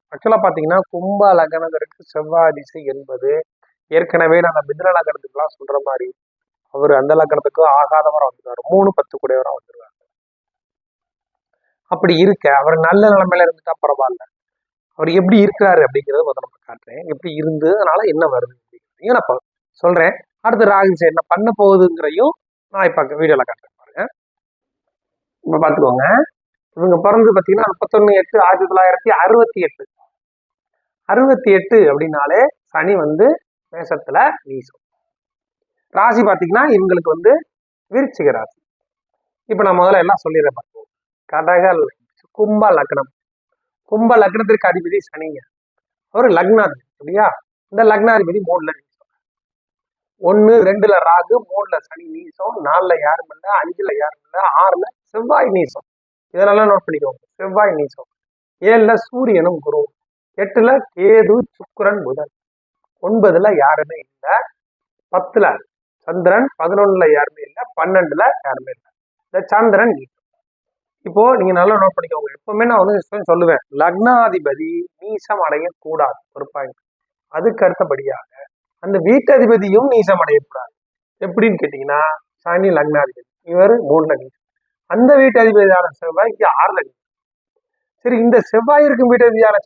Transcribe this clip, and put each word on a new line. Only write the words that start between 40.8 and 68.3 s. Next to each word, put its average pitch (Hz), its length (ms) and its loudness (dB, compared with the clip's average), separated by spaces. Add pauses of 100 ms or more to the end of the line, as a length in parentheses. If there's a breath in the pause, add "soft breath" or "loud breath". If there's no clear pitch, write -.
கடக, 170 320 0 (760)
கும்ப 214 300 0 (100)
லக்னம், 139 320 -6 (800)
கும்ப 226 180 0 (120)
லக்னத்திற்கு 208 480 0
அதிபதி 175 360 -4
சனிங்க, 156 340 -14 (720)
அவரு 240 140 2 (100)
லக்னாதிபதி, 190 460 0 (160)
சரியா? 185 260 -2 (460)
இந்த 202 100 0 (100)
லக்னாதிபதி 208 560 0
மூணுல 165 300 -4
நீசம். - 320 -20 (1120)
ஒண்ணு, 214 320 4 (140)
ரெண்டுல 202 400 2
ராகு, 175 260 2 (160)
மூணுல 196 280 -6 (100)
சனி 339 180 -20 (120)
நீசம், 233 360 -12 (140)
நாலுல 180 240 0 (140)
யாரும் 160 280 -4
இல்ல, - 120 -20 (160)
அஞ்சுல 196 280 -8 (120)
யாரும் 151 240 -8
இல்ல, - 120 -10 (240)
ஆறுல 190 240 0 (260)
செவ்வாய் 247 440 0
நீசம். 165 300 -6 (480)
இதெல்லாம் 202 380 2
நோட்டு 190 140 0
பண்ணிக்கோங்க, 143 360 -8 (180)
செவ்வாய் 190 400 -2
நீசம். 135 280 -10 (540)
ஏழுல 220 320 4 (140)
சூரியனும் 180 580 -2
குருவும், 147 260 -4 (460)
எட்டுல 220 320 0 (240)
கேது, 208 420 4 (220)
சுக்கிரன், 202 480 -6
புதன், 139 260 -10 (720)
ஒன்பதுல 196 460 0 (140)
யாருமே 151 400 -2
இல்ல, - 240 -20 (840)
பத்துல 185 340 -2 (600)
சந்திரன், 180 380 0 (140)
பதினொன்னுல 190 440 0 (120)
யாருமே 147 300 -4
இல்ல, - 120 -18 (200)
பன்னெண்டுல 175 460 0 (220)